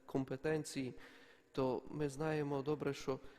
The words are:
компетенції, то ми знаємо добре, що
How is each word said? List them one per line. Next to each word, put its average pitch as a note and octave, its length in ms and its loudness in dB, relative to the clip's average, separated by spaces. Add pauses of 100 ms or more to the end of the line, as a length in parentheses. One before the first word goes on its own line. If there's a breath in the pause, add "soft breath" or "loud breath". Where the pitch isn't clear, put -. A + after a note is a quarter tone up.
компетенції, C#3 880 0 (580 loud breath)
то B2+ 380 2
ми D3+ 200 0
знаємо C#3+ 520 0
добре, C#3+ 320 0
що C3 260 -2 (200 loud breath)